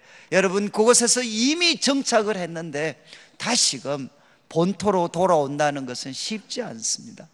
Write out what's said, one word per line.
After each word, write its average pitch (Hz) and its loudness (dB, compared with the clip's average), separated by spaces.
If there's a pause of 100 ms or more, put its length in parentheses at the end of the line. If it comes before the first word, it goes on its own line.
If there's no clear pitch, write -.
(320)
여러분, 190 2
그곳에서 240 4
이미 262 2
정착을 226 2
했는데 160 -6 (340)
다시금 139 -2 (420)
본토로 185 0
돌아온다는 147 0
것은 123 -10
쉽지 - -8
않습니다. 117 -8